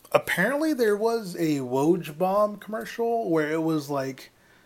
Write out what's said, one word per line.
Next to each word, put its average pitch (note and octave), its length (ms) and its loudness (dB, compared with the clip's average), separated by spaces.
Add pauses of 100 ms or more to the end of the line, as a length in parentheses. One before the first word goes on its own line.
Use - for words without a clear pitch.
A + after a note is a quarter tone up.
(120)
apparently C#4+ 600 2
there A3 240 2
was G#3+ 380 -2
a D#3 240 0
Woj D3 580 2
Bomb G3+ 420 0
commercial A3+ 720 -4
where D#3 220 2
it D#3+ 120 0
was D#3 280 -2
like, C3+ 400 -4 (360)